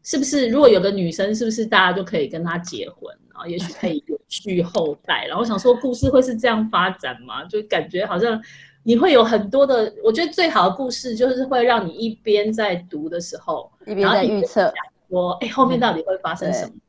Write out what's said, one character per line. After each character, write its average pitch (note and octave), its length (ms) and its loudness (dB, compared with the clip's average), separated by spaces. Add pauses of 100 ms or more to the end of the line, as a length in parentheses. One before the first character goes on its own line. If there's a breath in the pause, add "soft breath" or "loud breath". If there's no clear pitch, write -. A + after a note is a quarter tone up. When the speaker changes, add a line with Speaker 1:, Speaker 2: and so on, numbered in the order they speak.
Speaker 1:
是 - 120 -6
不 C4+ 60 -2
是 C#4 240 0
如 B3 140 2
果 C#4 80 10
有 G3+ 100 8
个 F#3+ 100 2
女 F#3+ 220 -2
生， G3+ 240 -2
是 A3+ 100 -4
不 A3 60 0
是 A3 160 -4
大 G3 180 4
家 F3+ 80 2
就 F#3+ 120 -4
可 F#3 120 -6
以 D3+ 120 -2
跟 E3 160 -8
她 E3+ 140 -4
结 A2 300 -10
婚， - 240 -18 (160)
然 - 140 -20
后 - 60 -14
也 E3+ 100 -6
许 E3+ 140 -8
可 - 160 -6
以 D#3+ 180 -4
延 D#4 120 -6 (100)
续 F#3 340 -4
后 E3 420 -2
代？” C3+ 200 -2
Speaker 2:
<laughs> - 20 -8
Speaker 1:
然 - 80 -8
后 F#3+ 60 -2
我 A#3+ 40 0
想 G#3+ 140 -2
说 B3 160 4
故 B3 180 -2
事 C4 160 0
会 C4 140 6
是 B3+ 140 -4
这 B3+ 100 -2
样 A3 240 2
发 F#3+ 200 2
展 B2 320 -10
吗？ B2+ 240 -12
就 G#3+ 180 -4
感 E3+ 260 -4
觉 F#3 160 -4
好 F#3+ 100 -4
像 A3 240 0 (440 loud breath)
你 A#3 120 4
会 D#4+ 160 4
有 A#3 120 8
很 G3+ 260 0
多 C#4 160 4
的， A#3 260 0 (120)
我 A3 80 4
觉 E4 120 0
得 - 80 -6
最 F4 160 2
好 F#3+ 220 4
的 F#3 60 -6
故 C4 120 -4
事 A#3 280 -8
就 B3 120 2
是 C4 160 0
会 B3+ 200 2
让 A#3 200 2
你 E3 60 -6
一 A3+ 200 -6 (120)
边 G#3 300 2
在 G#3 240 -2
读 D#3+ 320 -10
的 E3+ 120 -6
时 - 160 -12
候， - 320 -8 (160)
Speaker 2:
一 G#3+ 120 -8
边 G3 120 2
在 G#3 160 4
预 G#3+ 180 0
测。 - 180 0
Speaker 1:
然 F3 100 2
后 - 0 -
一 - 0 -
边 - 140 -12
想 - 260 -20
说 F3+ 220 0 (100)
，“哎， A#3 60 -6
后 C4 180 2
面 B3+ 140 0
到 A3+ 120 2
底 E3 100 -4
会 F#3+ 160 -2
发 E3+ 180 -6
生 F3+ 160 -4
什 F#3 80 -2
么 E3+ 80 -8
事？” - 40 -18 (160)